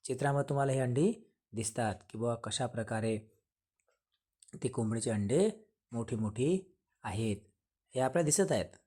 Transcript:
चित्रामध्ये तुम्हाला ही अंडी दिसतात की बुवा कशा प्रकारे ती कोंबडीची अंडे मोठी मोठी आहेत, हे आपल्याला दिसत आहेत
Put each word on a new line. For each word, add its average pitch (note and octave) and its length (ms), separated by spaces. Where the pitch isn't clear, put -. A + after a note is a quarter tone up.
चित्रामध्ये C#3 440
तुम्हाला C#3 240
ही C3 80
अंडी C3 320
दिसतात A2 420
की A2 80
बुवा A#2 160
कशा A#2 320
प्रकारे A2+ 500
ती B2+ 60
कोंबडीची A2+ 420
अंडे A2 380
मोठी A#2 240
मोठी A#2 420
आहेत, G#2 320
हे B2+ 60
आपल्याला C3 240
दिसत F#3 280
आहेत F#2+ 240